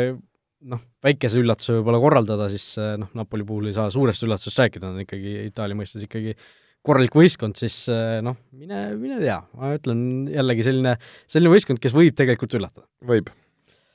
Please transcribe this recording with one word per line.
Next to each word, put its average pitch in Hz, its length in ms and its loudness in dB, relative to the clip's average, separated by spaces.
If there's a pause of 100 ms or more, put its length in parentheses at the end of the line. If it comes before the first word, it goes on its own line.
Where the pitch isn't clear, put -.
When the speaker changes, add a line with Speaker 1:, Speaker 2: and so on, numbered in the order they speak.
(680)
Speaker 1:
noh, 120 140 -8 (240)
väikese 123 340 2
üllatuse 113 380 0
võib-olla 117 240 2
korraldada, 107 500 2
siis, 101 140 -8 (100)
äh, 107 240 -4
noh, 98 160 -10
Napoli 107 320 -8
puhul 107 220 -4
ei 98 60 -6
saa 107 160 0
suurest 120 340 0
üllatusest 110 340 -2
rääkida, 101 240 0
nad 95 160 -8
on 98 60 -10
ikkagi 101 400 -10
Itaalia 104 320 -8
mõistes 104 260 -10
ikkagi 110 320 -8 (480)
korralik 135 320 2
võistkond, 151 400 4
siis, - 220 -6 (100)
äh, 113 340 -2
noh, 123 140 -6 (160)
mine, 180 300 -12 (180)
mine 262 240 -8
tea. 101 160 -2 (160)
Ma 135 220 -6
ütlen 127 500 -4
jällegi 127 400 0
selline, 131 300 0 (260)
selline 170 320 6
võistkond, 135 260 2
kes 123 140 0
võib 156 240 6
tegelikult 123 400 0
üllatada. - 260 -12 (220)
Speaker 2:
Võib. 113 240 2 (640)